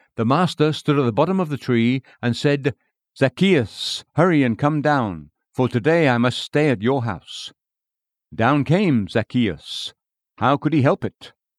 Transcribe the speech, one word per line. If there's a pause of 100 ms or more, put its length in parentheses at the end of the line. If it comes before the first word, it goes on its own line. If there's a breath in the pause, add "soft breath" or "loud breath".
(160)
the
master
stood
at
the
bottom
of
the
tree (180 soft breath)
and
said, (420)
"Zacchaeus, (100)
hurry
and
come
down, (200)
for
today
I
must
stay
at
your
house." (800)
Down
came
Zacchaeus. (420)
How
could
he
help
it? (260)